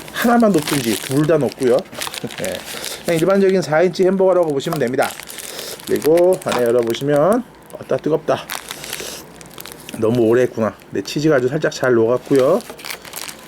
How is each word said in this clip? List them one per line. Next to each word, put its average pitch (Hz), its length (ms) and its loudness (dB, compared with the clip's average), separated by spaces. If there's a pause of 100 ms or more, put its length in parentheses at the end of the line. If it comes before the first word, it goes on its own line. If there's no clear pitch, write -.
(120)
하나만 233 400 4
넣든지 143 500 0
둘 147 240 0
다 160 120 4
넣고요. 127 380 0 (300)
<laughs> - 320 -12
네. 90 200 -6 (460)
그냥 165 160 0
일반적인 190 420 4
사 156 200 2
인치 180 240 2
햄버거라고 185 460 4
보시면 151 260 -4
됩니다. 127 300 0 (760)
그리고 160 580 4
안에 123 200 0
열어보시면, 139 800 2 (300)
어따, - 240 -4
뜨겁다. 151 420 -2 (1600)
너무 113 240 2
오래 117 200 4
했구나. 110 320 -2 (160)
네, 98 120 -6
치즈가 151 340 0
아주 123 120 2
살짝 156 240 -2
잘 127 200 0
녹았고요. 127 680 2 (880)